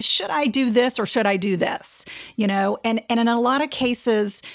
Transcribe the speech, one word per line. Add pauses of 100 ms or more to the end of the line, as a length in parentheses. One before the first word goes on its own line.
Should
I
do
this
or
should
I
do
this? (280)
You
know,
and,
and
in
a
lot
of
cases, (140)